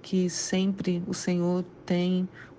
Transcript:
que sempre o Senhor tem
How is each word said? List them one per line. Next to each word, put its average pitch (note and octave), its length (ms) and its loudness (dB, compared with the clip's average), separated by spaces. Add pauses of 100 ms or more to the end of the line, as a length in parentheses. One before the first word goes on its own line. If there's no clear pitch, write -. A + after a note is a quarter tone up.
que F3+ 260 2
sempre F#3 760 0
o F#3 80 -2
Senhor F3+ 500 0 (200)
tem F3+ 440 2 (300)